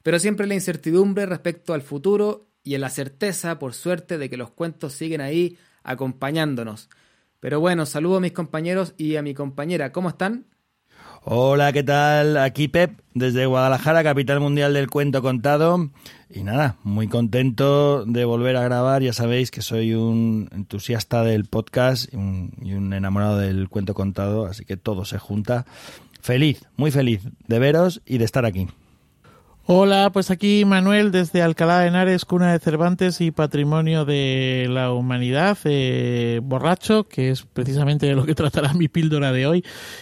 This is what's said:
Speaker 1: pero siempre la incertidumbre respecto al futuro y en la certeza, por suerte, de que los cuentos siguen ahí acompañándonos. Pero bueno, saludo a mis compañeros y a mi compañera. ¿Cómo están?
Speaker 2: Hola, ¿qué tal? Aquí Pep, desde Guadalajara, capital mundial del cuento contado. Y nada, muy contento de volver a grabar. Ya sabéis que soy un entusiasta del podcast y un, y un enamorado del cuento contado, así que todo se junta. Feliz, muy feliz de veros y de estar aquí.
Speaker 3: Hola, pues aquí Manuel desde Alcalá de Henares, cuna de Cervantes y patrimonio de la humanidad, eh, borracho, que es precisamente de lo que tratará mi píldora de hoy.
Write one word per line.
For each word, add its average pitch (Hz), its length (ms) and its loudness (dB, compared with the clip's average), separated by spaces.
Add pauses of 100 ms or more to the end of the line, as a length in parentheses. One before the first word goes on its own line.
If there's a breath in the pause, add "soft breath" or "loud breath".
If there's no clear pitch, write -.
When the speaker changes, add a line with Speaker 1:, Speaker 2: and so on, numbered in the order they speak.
Speaker 1:
pero 165 160 2
siempre 202 280 -2
la 202 60 -2
incertidumbre 190 720 0
respecto 175 480 -6
al 156 80 -2
futuro 202 680 -2 (140)
y 139 120 -8
en 139 80 -4
la 131 80 -6
certeza, 165 680 -6
por 131 140 -8
suerte, 175 460 -6
de 135 100 -8
que 123 80 -10
los 120 140 -12
cuentos 160 420 -8
siguen 160 300 -8
ahí 170 340 -2 (280 soft breath)
acompañándonos. 131 1040 -6 (500 soft breath)
Pero 143 200 -4
bueno, 170 260 0
saludo 165 320 0
a - 20 0
mis 180 120 -2
compañeros 175 680 -4
y 156 180 -2
a 147 60 -4
mi 143 100 -6
compañera. 143 580 -6
¿Cómo 180 200 -4
están? 220 340 -4 (800 loud breath)
Speaker 2:
Hola, 139 480 2
¿qué 143 120 0
tal? 147 520 4
Aquí 139 300 0
Pep, 170 320 2 (160)
desde 127 320 0
Guadalajara, 131 560 2
capital 143 380 0
mundial 143 340 2
del 139 160 0
cuento 143 320 0
contado. 147 680 2 (360 loud breath)
Y 98 140 -12
nada, 117 400 0
muy 101 240 -2
contento 131 1000 2
de 120 180 0
volver 120 320 0
a 123 80 0
grabar. 127 380 2
Ya 123 100 0
sabéis 117 400 -2
que 110 100 -10
soy 113 320 -2
un 113 560 0
entusiasta 104 720 -4
del 107 220 2
podcast 123 680 -2
y - 40 -12
un, 95 440 -6
y 95 120 -8
un 98 200 -4
enamorado 101 460 0
del 95 300 -2
cuento 101 260 -4
contado, 98 520 -2
así 101 180 -12
que 101 120 -8
todo 101 280 -6
se 101 160 -8
junta. 110 440 -4 (560 loud breath)
Feliz, 131 440 0 (120)
muy 147 140 0
feliz 123 300 0 (260)
de 113 140 2
veros 160 440 2
y 123 140 -2
de 113 60 2
estar 123 200 0
aquí. 95 220 -2 (1000 soft breath)
Speaker 3:
Hola, 196 480 6
pues 190 200 0
aquí 202 320 2
Manuel 196 480 4
desde 180 280 2
Alcalá 170 380 4
de 175 80 4
Henares, 185 380 2
cuna 180 260 2
de 170 80 2
Cervantes 170 600 0
y 165 100 2
patrimonio 151 760 0
de 131 640 0
la 127 240 0
humanidad, 127 680 0
eh, 123 800 0
borracho, 160 640 0
que 131 240 -2
es 131 140 -4
precisamente 139 640 0
de 139 100 2
lo 131 100 2
que 156 80 0
tratará 143 400 0
mi 170 140 2
píldora 151 420 0
de 127 160 0
hoy. 175 180 2 (380 loud breath)